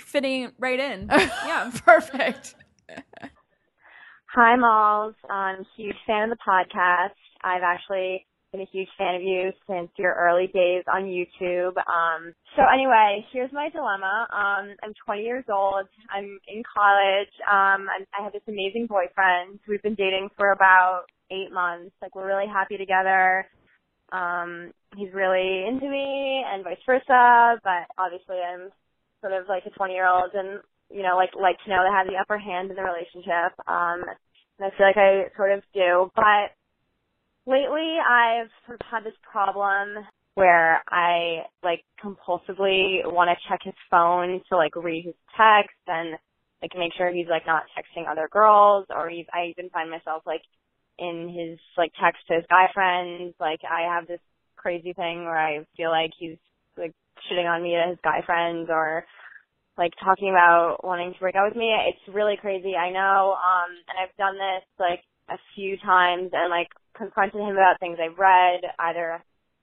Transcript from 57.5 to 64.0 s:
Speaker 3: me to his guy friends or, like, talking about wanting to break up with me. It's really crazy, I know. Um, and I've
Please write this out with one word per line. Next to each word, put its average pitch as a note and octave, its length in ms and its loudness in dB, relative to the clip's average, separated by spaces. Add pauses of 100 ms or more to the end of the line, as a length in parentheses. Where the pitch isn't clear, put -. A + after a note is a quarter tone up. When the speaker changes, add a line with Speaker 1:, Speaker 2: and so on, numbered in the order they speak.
Speaker 3:
me F3 120 -2
to E3+ 140 0
his F3 140 -8
guy D#3 220 0
friends E3+ 440 -2
or, D#3+ 360 -2 (720)
like, F3 160 -2 (100)
talking F#3+ 260 0
about E3+ 540 6
wanting F3+ 300 -6
to - 60 -20
break F#3 160 -4
up G3 140 4
with A3 80 -8
me. A3+ 160 0 (160)
It's F#3 260 -12
really G#3 220 0
crazy, F#3+ 380 -6
I F3 160 -2
know. G3 440 2
Um, F3+ 360 0 (180)
and F#3 100 -10
I've F#3 180 -8